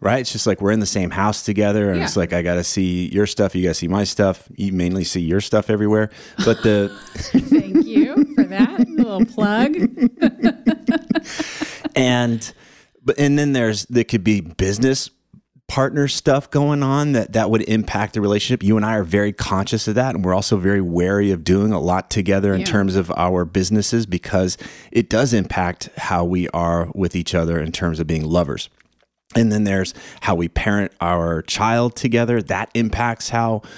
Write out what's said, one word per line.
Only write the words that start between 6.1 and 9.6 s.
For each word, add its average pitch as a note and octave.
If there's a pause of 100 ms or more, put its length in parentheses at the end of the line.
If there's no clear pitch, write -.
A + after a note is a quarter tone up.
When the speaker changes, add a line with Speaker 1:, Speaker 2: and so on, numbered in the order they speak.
Speaker 1:
but A2+
the G#2 (140)
Speaker 2:
<laughs> -
Thank -
you C#4+ (200)
for C#4
that A#3
little A3+
plug. G#3+